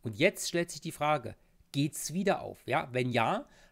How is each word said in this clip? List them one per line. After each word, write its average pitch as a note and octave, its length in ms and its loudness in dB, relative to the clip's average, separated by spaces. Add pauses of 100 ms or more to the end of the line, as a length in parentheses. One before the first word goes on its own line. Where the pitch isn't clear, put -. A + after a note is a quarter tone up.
Und A2 140 -8
jetzt F#3 320 2
stellt E3+ 220 -2
sich - 100 -12
die D#3+ 120 -8
Frage, D3+ 440 -2 (360)
geht's C#3+ 400 -2
wieder F#3 300 0
auf? G2 240 -10
Ja, D3 260 0
wenn B2+ 180 0
ja, B2 360 2 (260)